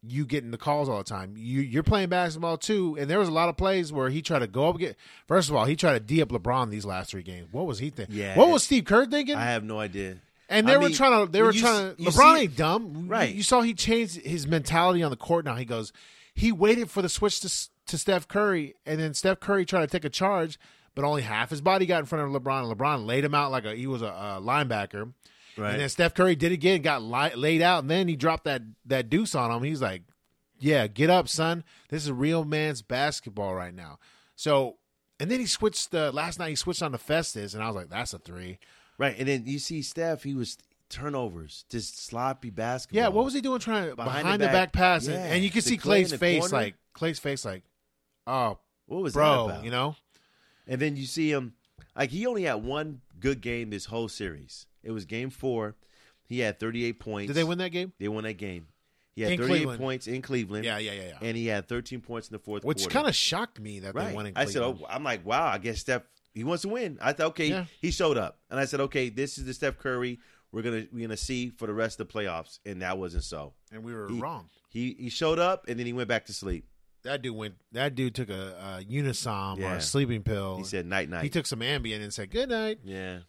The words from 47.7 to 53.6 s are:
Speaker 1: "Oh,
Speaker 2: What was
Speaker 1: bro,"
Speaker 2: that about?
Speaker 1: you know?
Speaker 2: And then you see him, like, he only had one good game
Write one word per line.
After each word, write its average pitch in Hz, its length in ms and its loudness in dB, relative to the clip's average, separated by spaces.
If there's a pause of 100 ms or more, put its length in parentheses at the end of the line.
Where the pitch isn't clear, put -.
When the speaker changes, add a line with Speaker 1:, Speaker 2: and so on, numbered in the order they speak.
Speaker 1:
"Oh, 120 320 0 (280)
Speaker 2:
What 185 160 -4
was 147 100 -2
Speaker 1:
bro," 139 360 4
Speaker 2:
that 92 60 -4
about? 76 100 -10
Speaker 1:
you 117 60 -6
know? 131 260 -2 (720)
Speaker 2:
And 127 140 -4
then 147 160 0
you 135 100 -8
see 156 240 0
him, 131 240 -2 (400)
like, 131 160 -2
he 190 160 -4
only 220 180 -2
had 110 200 -2
one 143 380 -6 (180)
good 131 200 0
game 117 300 -6